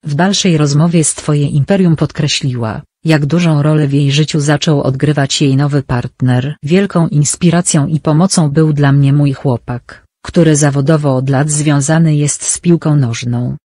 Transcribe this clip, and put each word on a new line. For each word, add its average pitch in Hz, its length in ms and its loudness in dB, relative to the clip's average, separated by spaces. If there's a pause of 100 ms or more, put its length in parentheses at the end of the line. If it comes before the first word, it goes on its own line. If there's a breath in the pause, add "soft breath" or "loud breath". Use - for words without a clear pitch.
W 147 120 -6
dalszej 185 420 0
rozmowie 151 460 2
z - 120 -2
Twoje 147 320 -2
Imperium 165 480 2
podkreśliła, 139 840 -4 (240)
jak 151 200 2
dużą 156 360 2
rolę 151 260 2
w 139 60 -2
jej 139 180 2
życiu 147 280 0
zaczął 147 420 0
odgrywać 139 600 -2
jej 135 140 2
nowy 139 280 0
partner. 127 800 -2
"Wielką 175 440 0
inspiracją 160 800 0
i 156 120 -2
pomocą 160 500 0
był 156 240 2
dla 143 180 2
mnie 139 220 4
mój 143 200 2
chłopak, - 720 -6 (160)
który 160 340 2
zawodowo 143 600 0
od 131 140 -2
lat 139 220 0
związany 151 640 0
jest 147 300 -2
z - 140 -6
piłką 160 360 2
nożną. 123 600 -2 (100)